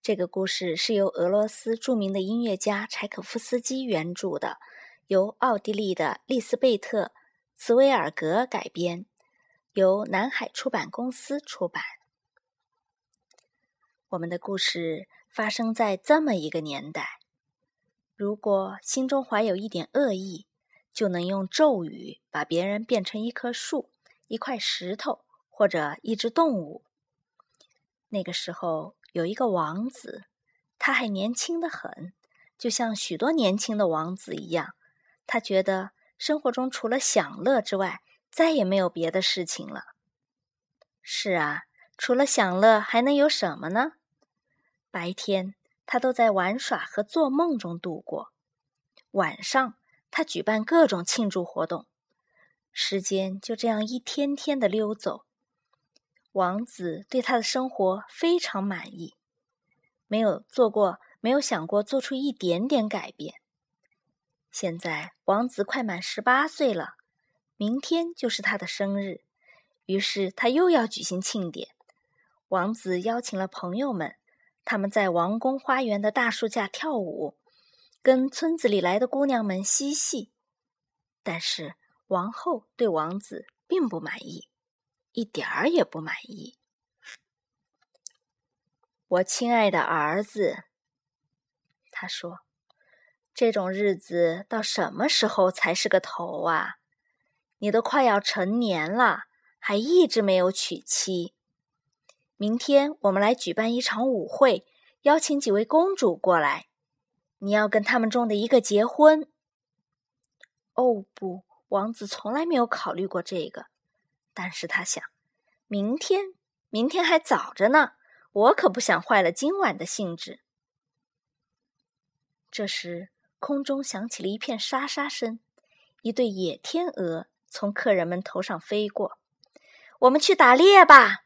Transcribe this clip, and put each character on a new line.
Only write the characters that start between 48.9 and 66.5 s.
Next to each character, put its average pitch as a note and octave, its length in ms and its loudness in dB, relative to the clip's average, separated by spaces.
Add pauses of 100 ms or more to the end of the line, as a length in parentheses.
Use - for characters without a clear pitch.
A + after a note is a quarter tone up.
晚 F3+ 320 -2
上 C4 320 -2 (340)
他 - 140 -2
举 - 180 -6
办 G#3+ 220 0
各 E4 240 6
种 F3+ 160 -2
庆 G#3+ 260 -2
祝 F#3 140 -2
活 - 240 -6
动， - 180 -8 (840)
时 - 300 -4
间 F#3+ 380 -4
就 A3+ 160 -6
这 A#3 120 -4
样 A3 180 0
一 B3 140 -8
天 C#4+ 340 -4
天 C#4+ 240 -2
的 A3 120 2
溜 G#3+ 260 -2
走。 - 300 -8 (1080)
王 F#3+ 340 -2
子 F3 440 -8
对 B3+ 120 0
他 C4 140 0
的 A#3 80 0
生 B3+ 260 -2
活 F#3+ 400 -2
非 E4+ 300 0
常 G3 240 -6
满 G3+ 240 -6
意， - 280 -14 (920)
没 G#3 100 -2
有 G#3+ 300 2
做 A#3+ 220 2
过， G3+ 300 2 (200)
没 A3+ 100 -2
有 C#4 120 2
想 E3 260 -4
过 G#3 160 0
做 C4+ 160 -2
出 C4 160 -6
一 C4+ 160 -2
点 F3+ 360 -2
点 B3+ 200 2
改 - 240 -8
变。 - 300 -16 (1080)
现 E3+ 300 -6
在 D#3+ 340 -8 (120)
王 G#3+ 220 2
子 - 160 -4
快 C#4 200 -4
满 F#3 180 -6
十 - 200 -8
八 C4 260 2
岁 C4+ 260 0